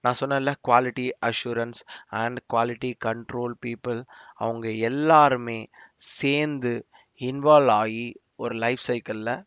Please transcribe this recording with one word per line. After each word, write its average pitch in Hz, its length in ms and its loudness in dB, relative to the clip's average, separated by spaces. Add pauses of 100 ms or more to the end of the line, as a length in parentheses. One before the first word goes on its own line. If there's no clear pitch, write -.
நான் 123 180 2
சொன்னேன்ல, 139 340 0 (140)
quality 127 420 2 (160)
assurance 117 560 -4 (300)
and 117 260 -4 (160)
quality 120 400 -2 (120)
control 120 460 -4 (140)
people, 117 400 -6 (280)
அவங்க 113 380 -4
எல்லாருமே 123 1000 2 (260)
சேர்ந்து 139 920 -2 (320)
இன்வால்வ் 139 480 6
ஆகி 110 540 0 (140)
ஒரு 117 200 -6
லைஃப் 117 320 -2
சைக்கிள்ல 117 600 -6